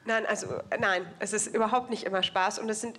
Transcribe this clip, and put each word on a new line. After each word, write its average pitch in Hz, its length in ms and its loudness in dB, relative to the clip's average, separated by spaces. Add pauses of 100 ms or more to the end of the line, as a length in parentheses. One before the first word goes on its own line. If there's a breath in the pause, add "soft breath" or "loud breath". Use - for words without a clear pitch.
Nein, 220 220 0
also, 202 220 -2 (240)
äh, - 80 2
nein, 185 260 2 (140)
es 202 120 -4
ist 214 220 0
überhaupt 240 380 2
nicht 208 140 -2
immer 190 180 0
Spaß 190 340 2
und 220 120 -4
es 214 120 -2
sind 233 180 -6